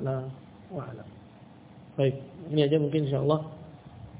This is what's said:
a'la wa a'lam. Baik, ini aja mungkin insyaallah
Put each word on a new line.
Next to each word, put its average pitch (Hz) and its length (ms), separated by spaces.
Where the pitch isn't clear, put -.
a'la 135 160
wa 165 80
a'lam. 113 280
Baik, 135 160
ini 151 160
aja 151 160
mungkin 147 240
insyaallah 139 400